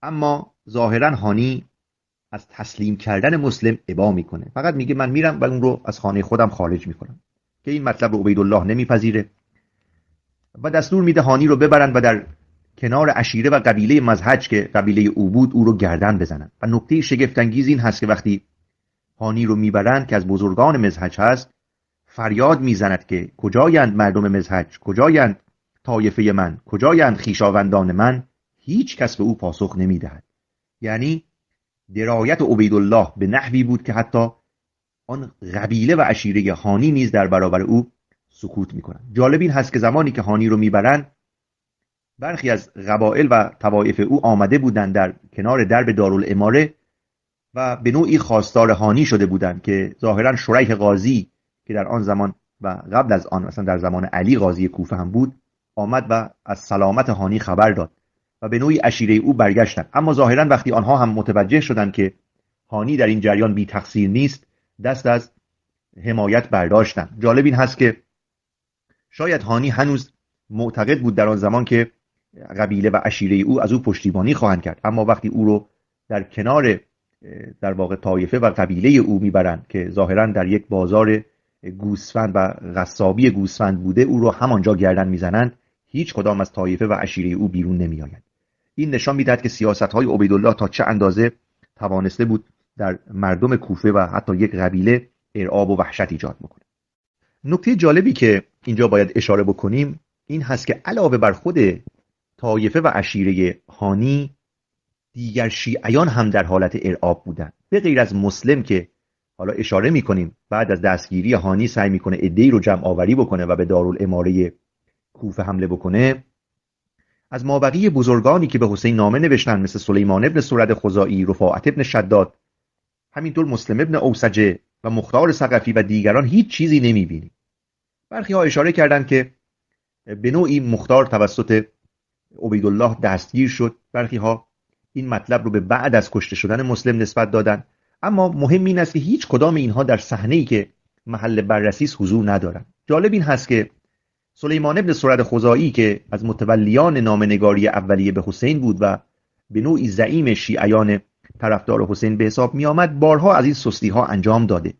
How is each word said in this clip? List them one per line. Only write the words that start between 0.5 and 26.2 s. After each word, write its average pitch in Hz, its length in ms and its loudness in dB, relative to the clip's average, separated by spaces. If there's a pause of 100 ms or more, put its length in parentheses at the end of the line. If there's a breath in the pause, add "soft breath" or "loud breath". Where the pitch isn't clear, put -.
ظاهراً 117 460 0
هانی 110 500 -2 (640)
از 104 160 -18
تسلیم 104 500 -8
کردن 110 400 0
مسلم 117 400 -2 (100)
ابا 95 240 0
می‌کنه، 85 420 -6
فقط 151 220 -4
میگه: 135 200 -4
«من 131 140 -2
می‌رم 151 300 -2
و 131 40 0
اون 127 180 -2
رو 123 240 -2
از 107 140 -10
خانه 98 220 -2
خودم 113 280 0
خارج 87 380 -6
می‌کنم»، - 320 -16 (440)
که 139 80 -8
این 147 120 -6
مطلب 117 300 -2
رو 107 60 -2
عبیدالله 101 440 2
نمیپذیره 110 680 0 (1300)
و 151 60 -4
دستور 175 340 2
می‌ده 160 180 4
هانی 135 260 4
رو 147 80 6
ببرن 143 380 4
و 123 80 2
در 113 240 2 (520)
کنار 139 320 0
عشیره 113 400 0
و 143 100 4
قبیله 110 400 4
مزهج 120 480 0
که 104 140 0
قبیله 104 540 0
او 98 140 0
بود، 127 240 4
او 120 100 4
رو 110 140 4
گردن 95 400 0
بزنن. 76 340 -6 (100)
و 110 60 -4
نکته 117 340 0
شگفت‌انگیز 127 680 0
این 139 120 2
هست 113 200 -2
که - 80 -4
وقتی 101 340 0 (760)
هانی 110 260 -2
رو 107 100 2
میبرن 107 500 0
که 127 100 -4
از 92 120 -2
بزرگان 98 500 2
مزهج 90 420 -2
هست، 127 300 0 (560)
فریاد 120 560 0
میزند 98 440 -2
که: 90 320 -6
«کجایند 131 580 2
مردم 104 320 2
مزهج؟ 95 520 -2
کجایند 120 600 2 (440)
طایفه 107 480 0